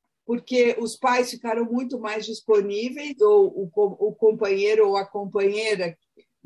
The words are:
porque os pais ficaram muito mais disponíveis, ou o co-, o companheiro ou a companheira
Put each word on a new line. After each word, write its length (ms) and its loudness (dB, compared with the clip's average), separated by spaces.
porque 520 0
os 200 -6
pais 340 0
ficaram 320 -4
muito 380 -4
mais 240 -6
disponíveis, 960 -2
ou 240 6
o 240 -4
co-, 280 0
o 160 -2
companheiro 760 2
ou 80 0
a 80 -4
companheira 920 -2